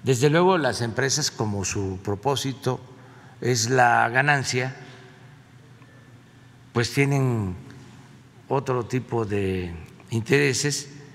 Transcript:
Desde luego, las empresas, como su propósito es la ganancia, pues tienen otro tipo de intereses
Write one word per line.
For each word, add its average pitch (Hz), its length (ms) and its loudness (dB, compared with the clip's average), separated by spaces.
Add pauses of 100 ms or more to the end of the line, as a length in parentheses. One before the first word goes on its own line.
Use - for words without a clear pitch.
Desde 131 260 4
luego, 180 280 6
las 123 240 0
empresas, 127 500 0
como 101 340 -2
su 95 380 -4
propósito 127 760 -2 (640)
es 120 280 0
la 117 400 6
ganancia, 131 680 0 (2000)
pues 117 200 -2
tienen 131 600 0 (920)
otro 127 380 -2
tipo 117 400 -2
de 95 480 -2 (360)
intereses 139 840 0 (220)